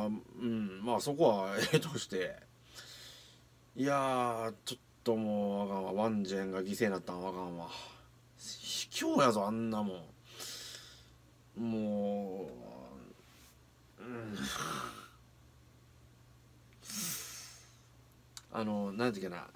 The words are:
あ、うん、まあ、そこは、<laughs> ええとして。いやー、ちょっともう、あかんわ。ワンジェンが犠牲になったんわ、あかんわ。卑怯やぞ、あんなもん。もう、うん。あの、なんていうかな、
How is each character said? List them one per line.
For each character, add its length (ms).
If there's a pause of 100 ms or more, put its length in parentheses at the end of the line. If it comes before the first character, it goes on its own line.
あ、 20
う 40
ん、 720
ま 120
あ、 60
そ 120
こ 160
は、 320
<laughs> 120
え 40
え 20
と 180
し 100
て。 280 (1400)
い 80
や 120 (540)
ー、 40 (120)
ち 80
ょ 40
っ 20 (240)
と 120
も 500
う、 0
あ 20
か 80
ん 100
わ。 80
ワ 160
ン 140
ジ 120
ェ 100
ン 60
が 100
犠 100
牲 140
に 60
な 60
っ 40
た 120
ん 100
わ、 60
あ 40
か 60
ん 180
わ。 120 (720)
卑 640
怯 160
や 100
ぞ、 140
あ 60
ん 180
な 140
も 220 (1500)
ん。 140
も 800 (1500)
う、 40
う 20
ん。 320 (4000)
あ 120
の、 280
な 180
ん 40
て 60
い 60
う 40
か 60
な、 200